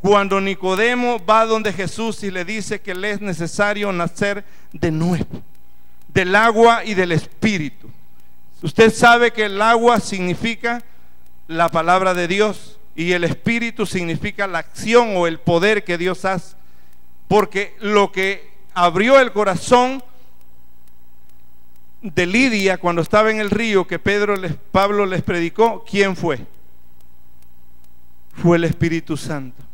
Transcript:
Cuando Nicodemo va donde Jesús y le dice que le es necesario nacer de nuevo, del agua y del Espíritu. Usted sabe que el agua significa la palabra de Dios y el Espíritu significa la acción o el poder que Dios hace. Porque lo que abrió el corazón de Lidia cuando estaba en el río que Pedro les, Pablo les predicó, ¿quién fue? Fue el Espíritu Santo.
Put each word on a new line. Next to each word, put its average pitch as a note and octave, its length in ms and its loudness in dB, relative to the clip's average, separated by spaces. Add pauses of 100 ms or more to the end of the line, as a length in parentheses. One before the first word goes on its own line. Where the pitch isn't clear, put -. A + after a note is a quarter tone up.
Cuando G3 380 4
Nicodemo G3 840 0
va A3 220 6
donde A3 260 0
Jesús G3 520 -4
y G3 60 -4
le F3+ 140 -6
dice G3+ 380 -6
que F#3+ 120 -6
le G3 180 -4
es G3+ 100 -6
necesario G3+ 680 -2
nacer G3 540 -2 (260)
de D#3+ 200 -2
nuevo, E3 520 0 (680)
del F#3+ 280 2
agua A3+ 480 6
y G#3+ 80 -4
del F3+ 200 2
Espíritu. D#3+ 800 -2 (720)
Usted A3 320 4
sabe A#3+ 400 6
que G#3+ 140 -2
el G3+ 160 -2
agua A#3 380 6
significa A3 840 -4 (680)
la E3 220 2
palabra F3+ 420 4
de F3 160 0
Dios G3+ 500 -2 (160)
y E3+ 180 0
el F3 120 2
Espíritu A3+ 640 -2
significa F3+ 600 -4
la F3 120 -2
acción A3 580 2
o F3 100 2
el E3 120 -2
poder F#3+ 460 2
que F3 120 -4
Dios F3+ 300 -4
hace. F#3+ 280 -4 (720)
Porque G3 540 2
lo G3+ 320 2
que F#3+ 400 -4 (220)
abrió F#3 440 6
el B3+ 140 4
corazón B3 720 2 (2000)
de F3+ 240 0
Lidia G3+ 500 2
cuando F3 240 0
estaba G#3+ 300 4
en G#3+ 100 0
el G#3 80 -2
río G#3 380 2
que E3+ 120 -4
Pedro G3+ 380 0
les, F#3 160 -4
Pablo G3+ 540 2
les F#3 160 -2
predicó, F#3+ 680 0
¿quién G3 260 2
fue? D3+ 260 -2 (1900)
Fue E3+ 240 4
el E3+ 60 0
Espíritu E3 520 -2
Santo. C#3 480 -8 (100)